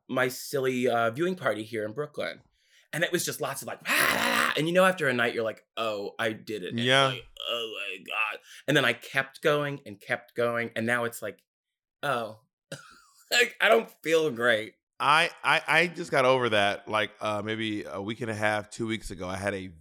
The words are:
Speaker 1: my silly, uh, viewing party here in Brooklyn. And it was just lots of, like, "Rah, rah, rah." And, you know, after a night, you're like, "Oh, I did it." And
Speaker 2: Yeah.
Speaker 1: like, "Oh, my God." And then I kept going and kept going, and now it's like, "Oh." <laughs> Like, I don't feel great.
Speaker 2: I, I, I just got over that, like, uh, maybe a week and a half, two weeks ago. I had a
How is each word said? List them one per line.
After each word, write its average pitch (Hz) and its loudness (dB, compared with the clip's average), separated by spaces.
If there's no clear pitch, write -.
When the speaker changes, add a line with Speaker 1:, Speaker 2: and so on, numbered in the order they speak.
Speaker 1:
my 131 0
silly, 131 -2
uh, 117 2
viewing 175 -2
party 110 -2
here 110 -6
in 107 -6
Brooklyn. 110 -8
And 156 -2
it 165 0
was 170 0
just 139 -6
lots 135 -6
of, 117 -12
like, - -12
"Rah, - -2
rah, - 2
rah." - 0
And, 151 0
you 170 0
know, 185 6
after 185 2
a 127 2
night, 120 0
you're 113 -2
like, 107 -6
"Oh, 104 -4
I 113 -2
did 104 -8
it." - -6
And 117 -4
Speaker 2:
Yeah. 131 4
Speaker 1:
like, 120 -6
"Oh, 113 -6
my 98 -8
God." 107 -4
And 147 4
then 135 4
I 120 2
kept - -8
going 147 0
and 101 -14
kept - -8
going, 117 -2
and 113 0
now 120 0
it's 113 -6
like, 101 -10
"Oh." 117 -4
<laughs> - -12
Like, 240 2
I 190 4
don't 220 4
feel 156 2
great. 113 2
Speaker 2:
I, 156 4
I, 151 4
I 160 4
just 170 -10
got 143 6
over 127 6
that, 101 2
like, 107 0
uh, 107 -2
maybe 110 -4
a 78 -8
week 107 -6
and 113 -4
a 107 -6
half, 107 -2
two 113 -6
weeks 110 -6
ago. 90 -8
I 92 -4
had 98 -2
a 95 -6